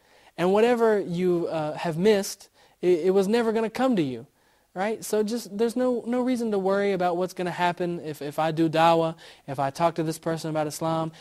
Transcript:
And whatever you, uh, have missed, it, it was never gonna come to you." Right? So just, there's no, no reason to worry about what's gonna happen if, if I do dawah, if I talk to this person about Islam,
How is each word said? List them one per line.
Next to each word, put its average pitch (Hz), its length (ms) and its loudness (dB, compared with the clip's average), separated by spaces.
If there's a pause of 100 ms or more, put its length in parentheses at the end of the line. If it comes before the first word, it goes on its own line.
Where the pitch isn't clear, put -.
(360)
And 180 160 2
whatever 226 480 4
you, 175 480 0
uh, 151 300 -4
have 165 180 -4
missed, 196 540 0 (320)
it, 180 240 2
it 190 80 2
was 196 120 4
never 226 260 2
gonna 220 180 0
come 254 260 0
to 175 60 2
you." 123 240 -6 (480)
Right? 208 280 -4
So 214 200 0
just, 208 340 -4
there's 226 180 0
no, 247 320 -2
no 247 140 -2
reason 240 300 0
to 202 80 0
worry 196 340 0
about 180 240 0
what's 180 160 -2
gonna 180 180 -4
happen 175 500 -2
if, 147 200 -10
if 143 180 -8
I 160 120 0
do 160 180 0
dawah, 160 460 4 (320)
if 139 120 -8
I 139 120 0
talk 170 240 0
to 165 80 -4
this 156 160 -4
person 165 320 -4
about 156 160 -2
Islam, 160 540 -4